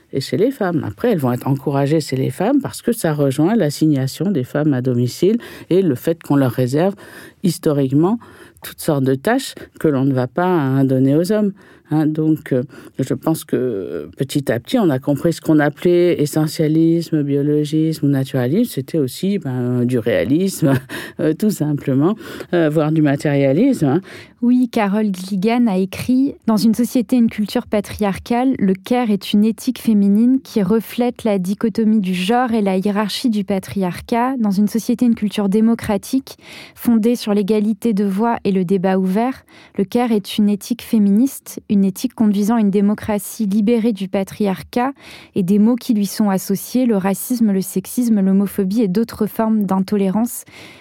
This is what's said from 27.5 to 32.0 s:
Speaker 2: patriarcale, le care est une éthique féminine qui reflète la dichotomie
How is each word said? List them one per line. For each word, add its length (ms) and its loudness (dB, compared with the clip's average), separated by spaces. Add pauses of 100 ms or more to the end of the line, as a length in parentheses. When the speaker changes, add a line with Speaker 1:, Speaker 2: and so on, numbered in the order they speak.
Speaker 2:
patriarcale, 880 -2
le 160 2
care 380 0
est 200 -2
une 120 4
éthique 340 -2
féminine 640 4
qui 220 -2
reflète 580 -2
la 160 0
dichotomie 600 0